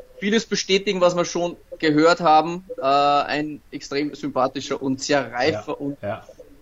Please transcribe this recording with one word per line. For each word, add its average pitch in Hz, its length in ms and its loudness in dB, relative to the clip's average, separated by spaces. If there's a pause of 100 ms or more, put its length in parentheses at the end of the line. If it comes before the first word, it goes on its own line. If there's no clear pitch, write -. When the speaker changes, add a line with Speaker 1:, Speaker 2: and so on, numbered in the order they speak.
(200)
Speaker 1:
vieles 208 260 2
bestätigen, 196 540 0
was 175 160 4
wir 175 80 2
schon 170 320 -4 (240)
gehört 160 400 4
haben. 175 440 4 (140)
Äh, - 60 -8
ein 143 760 2 (120)
extrem 143 420 -6
sympathischer 135 680 -4
und 131 220 -4
sehr 135 300 0
reifer 127 340 -2
Speaker 2:
Ja, 147 60 -8
Speaker 1:
und, 143 280 -8
Speaker 2:
ja. 107 240 -8 (380)